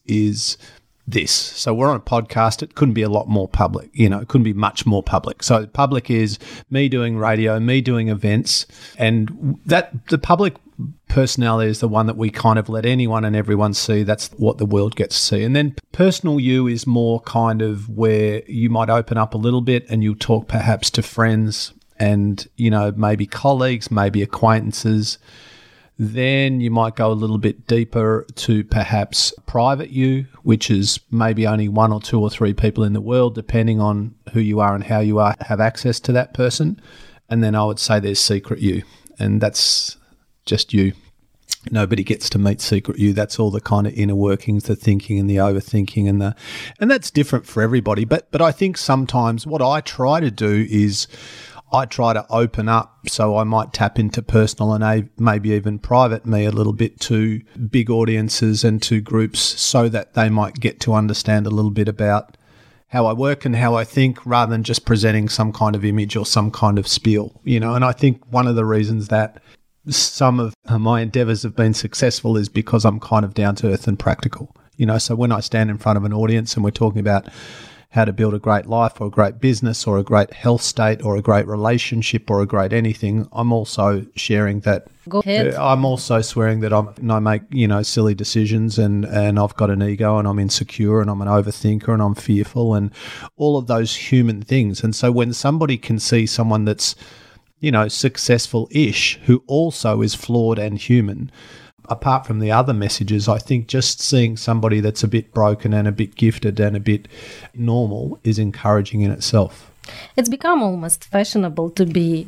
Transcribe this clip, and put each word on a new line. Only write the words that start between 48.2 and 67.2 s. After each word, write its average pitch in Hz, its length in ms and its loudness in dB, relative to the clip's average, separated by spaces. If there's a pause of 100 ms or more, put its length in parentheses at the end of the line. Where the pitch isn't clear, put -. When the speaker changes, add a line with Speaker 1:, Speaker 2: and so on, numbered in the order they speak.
Speaker 1:
but 151 100 0
I 160 100 4
think 190 260 -2
sometimes 127 680 -2
what 151 160 -4
I 139 180 0
try 143 400 -2
to 139 120 -2
do 104 380 0
is 104 380 0 (680)
I 131 120 2
try 117 280 0
to 104 160 -4
open 113 400 0
up, 113 380 0
so 107 280 0
I 110 80 2
might 110 300 -2
tap - 240 -2
into 107 240 0
personal 110 520 2
and 107 100 0
a-, 110 340 0
maybe 107 320 0
even 104 300 -2
private 120 440 2
me 104 220 0
a 107 60 0
little 107 200 0
bit 110 300 -2
to 110 400 0 (300)
big 120 180 2
audiences 110 760 0
and 110 200 2
to 110 180 0
groups 110 380 -2
so - 500 0
that 110 240 -6
they 113 160 2
might 104 300 0
get 117 220 -2
to 113 120 0
understand 107 540 0
a - 20 -4
little 104 220 0
bit 104 160 0
about 104 500 -2 (520)
how 120 180 0
I 110 60 0
work 139 300 -2
and 123 120 0
how 117 180 2
I 113 120 0
think 131 380 0
rather 120 280 2
than 113 100 0
just 113 240 -4
presenting 107 440 2
some 110 220 -2
kind 107 240 0
of 101 80 -4
image 104 320 0
or 104 120 -4
some 107 240 0
kind 101 260 2
of 98 100 -2
spiel, - 560 0